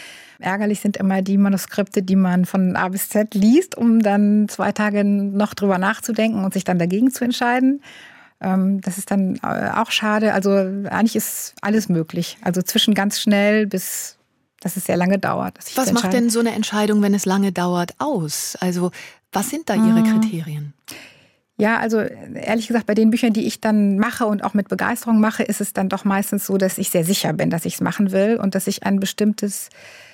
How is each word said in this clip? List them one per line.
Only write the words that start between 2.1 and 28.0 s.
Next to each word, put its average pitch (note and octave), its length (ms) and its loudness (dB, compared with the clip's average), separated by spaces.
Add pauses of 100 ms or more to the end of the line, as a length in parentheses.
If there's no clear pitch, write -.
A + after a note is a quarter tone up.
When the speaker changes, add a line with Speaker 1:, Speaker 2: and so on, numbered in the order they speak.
Speaker 1:
man F3+ 300 4
von F#3 300 0
A F#3 140 0
bis F#3+ 200 -6
Z G#3+ 240 0
liest, A3+ 420 4
um A3+ 260 4
dann G#3 460 4
zwei G3 240 -2
Tage G#3 320 0
noch G3+ 520 0
drüber G3 240 2
nachzudenken A3 640 -2
und F#3+ 100 -2
sich F#3+ 120 -4
dann F3+ 120 2
dagegen F#3 320 2
zu - 140 -4
entscheiden. B3+ 580 0 (600)
Ähm, F#3+ 400 0
das F#3+ 180 -6
ist - 100 -12
dann, F#3+ 320 0
äh, - 340 -2
auch A3+ 140 0
schade. G#3+ 440 0
Also G3 180 2
eigentlich G3 640 0
ist - 460 -6
alles G#3 280 0
möglich. E3+ 540 -2
Also F#3 180 0
zwischen - 320 0
ganz G3 260 0
schnell G#3 460 2
bis, - 520 -8 (420)
dass - 180 -6
es F3+ 80 -6
sehr F#3 120 0
lange F#3 200 2
dauert, - 400 -4
dass - 120 -18
ich - 80 -8
Speaker 2:
Was B3+ 100 0
Speaker 1:
zu F#3+ 60 2
Speaker 2:
macht A#3+ 100 2
Speaker 1:
entscheiden A#3 220 2
Speaker 2:
denn A#3 40 2
so A3+ 120 0
eine A#3 100 2
Entscheidung, G#3 500 0
wenn G3+ 140 4
es G3+ 100 -2
lange G3 260 2
dauert, F3 460 -2
aus? G3+ 600 -4
Also F3+ 320 -2 (400)
was G3+ 180 -2
sind D#4+ 200 -6
da A3 40 0
Ihre A3 280 4
Speaker 1:
Mm. A3 200 2
Speaker 2:
Kriterien? D3+ 520 -4 (840)
Speaker 1:
Ja, A3 200 2
also A3+ 240 0
ehrlich - 640 -6
gesagt, A3+ 180 0
bei G#3 100 0
den A3 160 6
Büchern, A#3 200 2
die G#3 140 0
ich - 160 -6
dann G#3 360 2
mache A3+ 280 0
und G#3 180 0
auch G3+ 100 -2
mit G3+ 140 0
Begeisterung G#3+ 540 0
mache, A3 220 2
ist - 180 -4
es G3+ 100 -6
dann G3 160 -2
doch F#3+ 160 -4
meistens G3 420 0
so, G3 120 0
dass F#3+ 200 0
ich F#3+ 120 -4
sehr E3 160 0
sicher F3 260 0
bin, D#3+ 180 -2
dass E3+ 140 -2
ich's - 160 -6
machen F#3 320 0